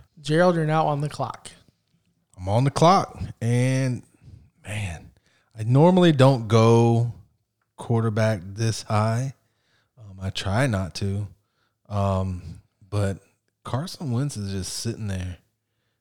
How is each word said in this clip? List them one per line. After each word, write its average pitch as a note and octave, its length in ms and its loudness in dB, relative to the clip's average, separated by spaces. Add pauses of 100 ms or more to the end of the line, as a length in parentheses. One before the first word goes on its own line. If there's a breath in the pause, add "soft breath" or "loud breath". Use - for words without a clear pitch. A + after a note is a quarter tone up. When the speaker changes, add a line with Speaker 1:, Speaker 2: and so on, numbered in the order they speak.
(200)
Speaker 1:
Gerald, E3 360 2
you're D#3+ 100 0
now D#3 220 0
on D3 140 -2
the D3+ 80 -4
clock. - 420 -10 (840)
Speaker 2:
I'm F#2 120 -8
on A2+ 160 2
the C#3 60 0
clock, F3 500 2 (180)
and, B2 640 0 (640)
man, G2 460 -10 (460)
I A2 60 -8
normally E3 480 6
don't C3 360 4
go A#2 680 4 (640)
quarterback A2 640 -2
this A2 400 -4
high. A2+ 500 -2 (640)
Um, G2+ 240 -18
I F#2+ 80 -6
try G#2 380 -2
not F#2+ 280 -4
to, G2+ 320 -4 (600)
um, F#2+ 720 -4 (300)
but G2+ 300 -4 (440)
Carson D3 480 -8
Wentz C3+ 260 -2
is G2 140 -6
just F#2+ 220 -8
sitting A2 340 -8
there, F2+ 300 -8 (640)